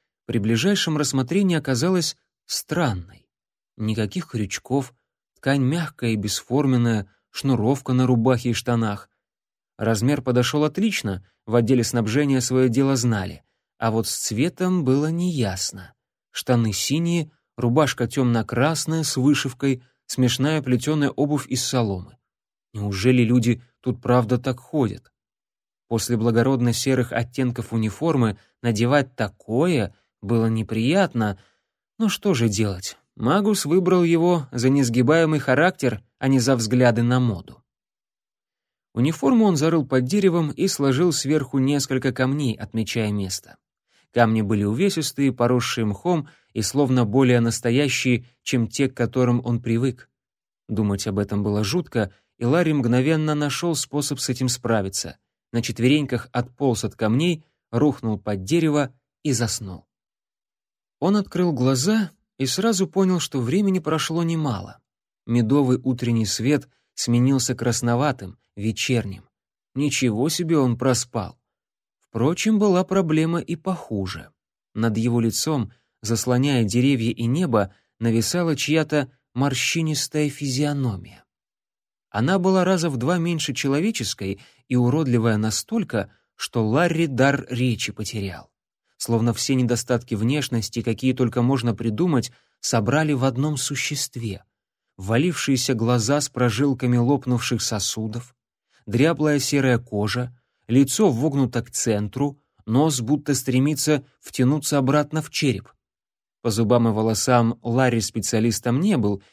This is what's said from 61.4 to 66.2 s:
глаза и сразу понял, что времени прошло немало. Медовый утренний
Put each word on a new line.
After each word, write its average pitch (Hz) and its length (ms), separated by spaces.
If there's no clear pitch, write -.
глаза 135 580
и 135 80
сразу 190 420
понял, 185 320
что - 200
времени 185 400
прошло 160 440
немало. 151 560
Медовый 123 580
утренний 120 420